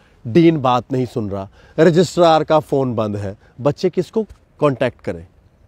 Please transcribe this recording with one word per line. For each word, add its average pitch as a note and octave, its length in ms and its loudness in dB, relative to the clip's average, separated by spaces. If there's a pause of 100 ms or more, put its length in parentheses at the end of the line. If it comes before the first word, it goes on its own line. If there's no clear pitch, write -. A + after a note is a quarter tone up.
(260)
डीन E3 300 4
बात B2 360 -2
नहीं B2+ 140 -2
सुन G#2+ 240 -6
रहा, G2 180 -10 (300)
रजिस्ट्रार D#3+ 680 4
का D#3+ 160 2
फोन C3 340 -2
बंद G#2 220 -4
है, G2+ 200 -10 (240)
बच्चे D3 300 -2
किसको G#3+ 320 -4 (380)
कांटेक्ट C3 400 -2
करें? F2 260 -10 (420)